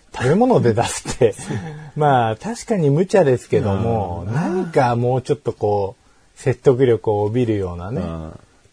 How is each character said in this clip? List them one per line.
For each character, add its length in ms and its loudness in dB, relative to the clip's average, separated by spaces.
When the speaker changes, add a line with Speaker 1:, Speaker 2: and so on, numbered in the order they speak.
Speaker 1:
食 160 -2
べ 60 4
物 260 4
で 120 4
出 100 2
す 260 -8
っ 80 -8
て、 180 2
<laughs> 300 -14
ま 360 2
あ、 40 -4
確 300 -10
か 100 -2
に 140 2
無 160 2
茶 180 4
で 140 4
す 120 -18
け 120 2
ど 140 0
も、 520 -4
Speaker 2:
う 40 -4
ん。 20 -4
Speaker 1:
何 380 -2
か 240 2
も 220 0
う 40 -4
ち 120 -4
ょ 20 0
っ 20 -2
と 160 -6
こ 460 -2
う、 400 -20
説 240 -2
得 220 4
力 260 2
を 120 0
帯 180 0
び 40 0
る 120 0
よ 180 -4
う 20 -10
な 140 -10
ね。 100 -6
Speaker 2:
う 40 -6
ん。 340 -10